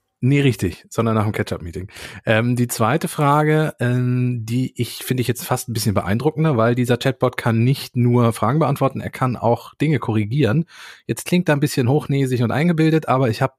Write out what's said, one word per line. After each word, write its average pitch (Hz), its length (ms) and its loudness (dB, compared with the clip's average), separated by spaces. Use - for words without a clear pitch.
Nee, 139 200 4
richtig, 110 480 0
sondern 113 260 -2
nach 107 100 2
dem 107 80 -2
Catch-up-Meeting. 90 560 -6
Ähm, 117 320 0
die 120 120 0
zweite 123 380 0
Frage, 151 720 2
ähm, 123 640 0
die 123 340 -2
ich, - 240 -6
finde 127 160 -2
ich 120 80 -2
jetzt - 160 -4
fast - 240 -4
ein 117 60 -4
bisschen 110 180 0
beeindruckender, 127 640 0
weil 113 180 4
dieser 120 220 0
Chatbot 127 400 -2
kann 113 280 2
nicht - 320 -2
nur 120 360 4
Fragen 120 260 0
beantworten, 135 440 0
er - 80 -8
kann - 260 -4
auch - 380 -2
Dinge 147 240 0
korrigieren. 110 680 0
Jetzt - 200 -6
klingt 180 240 0
er 147 40 4
ein 143 60 0
bisschen 139 300 0
hochnäsig 139 520 0
und 110 80 0
eingebildet, 156 580 2
aber 131 200 2
ich 113 140 -2
habe - 160 -4